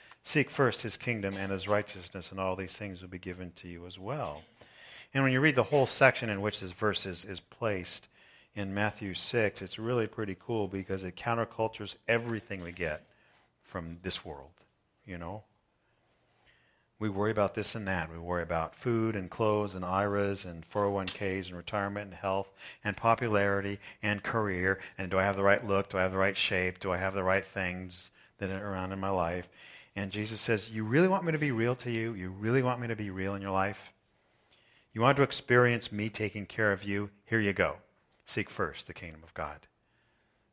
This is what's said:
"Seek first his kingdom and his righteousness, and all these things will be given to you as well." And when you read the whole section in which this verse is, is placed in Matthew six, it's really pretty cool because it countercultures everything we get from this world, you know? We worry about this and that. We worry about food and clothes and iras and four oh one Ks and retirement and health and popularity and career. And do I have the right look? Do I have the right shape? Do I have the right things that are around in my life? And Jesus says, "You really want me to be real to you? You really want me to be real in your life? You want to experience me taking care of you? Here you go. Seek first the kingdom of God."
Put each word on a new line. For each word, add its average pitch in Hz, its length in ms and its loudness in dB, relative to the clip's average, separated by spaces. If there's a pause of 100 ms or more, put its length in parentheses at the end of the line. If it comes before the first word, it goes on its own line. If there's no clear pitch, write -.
(220)
"Seek - 300 0
first 127 320 2
his 110 120 -4
kingdom 101 380 -2
and 98 180 -4
his 95 160 -4
righteousness, 98 600 -2
and 95 100 -10
all 92 160 0
these 92 220 -8
things 95 240 -10
will 92 80 -14
be 92 80 -10
given 90 360 -10
to - 140 -16
you 87 200 -12
as 87 100 -16
well." 95 460 -8 (680)
And 135 120 4
when 131 100 4
you 131 80 4
read 147 140 6
the 123 80 6
whole 135 240 6
section 123 420 6
in 101 120 -2
which 104 180 -2
this 92 120 -8
verse 101 360 0
is, 90 180 -8
is 95 140 -10
placed - 680 -6 (460)
in 98 220 -4
Matthew 101 400 -2
six, - 440 0
it's 95 200 -10
really 117 260 0
pretty 104 340 -6
cool 110 280 -2
because 95 340 -4
it 92 140 -8
countercultures 110 800 -2 (120)
everything 113 540 0
we 87 120 -10
get 80 340 -4 (560)
from 85 400 -8
this 92 200 -6
world, 71 380 -14 (420)
you 92 140 -12
know? 87 280 -10 (1500)
We 107 80 -2
worry 104 240 2
about 104 220 2
this - 220 -2
and 107 120 -6
that. 87 240 0
We 82 80 -10
worry 87 240 -2
about 82 320 -2
food 113 400 0
and 92 160 -6
clothes 104 420 2
and 92 120 -6
iras 101 580 0
and 82 220 -10
four - 180 -2
oh 101 80 2
one 98 160 -2
Ks 95 400 -4
and 92 80 -12
retirement 101 560 -4
and - 20 -14
health 98 380 -2 (320)
and 104 140 -2
popularity 101 800 4 (240)
and 104 180 0
career. 95 600 0 (160)
And 95 120 -6
do 95 80 4
I 95 60 6
have 98 140 2
the 98 60 0
right 98 220 6
look? 98 220 2
Do - 100 -4
I 92 40 4
have 92 100 2
the 95 60 -2
right 95 180 4
shape? 90 460 0
Do 95 100 0
I 87 60 2
have 95 160 -2
the 98 100 0
right 95 220 4
things 90 680 -6 (280)
that 98 100 -4
are 98 200 -6
around 92 220 -4
in 98 80 -6
my 98 120 0
life? 90 360 0 (480)
And 98 160 -4
Jesus 107 300 -4
says, 113 300 0
"You 110 120 -4
really 135 240 6
want 185 160 2
me 165 80 0
to 156 60 0
be 147 140 0
real 117 260 2
to - 120 -8
you? 113 240 -2
You 92 180 -6
really 110 300 2
want 123 200 0
me 120 80 -4
to 113 80 -2
be 104 120 -4
real 95 240 -2
in 98 80 -6
your 98 100 -4
life? 95 420 0 (1000)
You 110 80 -6
want 131 180 8
to 143 60 8
experience 123 720 4
me 107 160 -2
taking 104 360 -4
care 107 280 2
of 95 100 -4
you? 101 280 -2 (120)
Here 113 160 2
you 101 140 2
go. 85 260 2 (460)
Seek - 240 -4
first - 380 -6
the 85 60 -12
kingdom 80 300 -14
of 80 100 -20
God." 76 340 -8 (840)